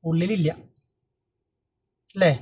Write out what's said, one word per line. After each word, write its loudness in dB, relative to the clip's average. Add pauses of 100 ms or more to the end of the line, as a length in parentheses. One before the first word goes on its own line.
(100)
ഉള്ളിലില്ല 0 (1700)
അല്ലേ? 4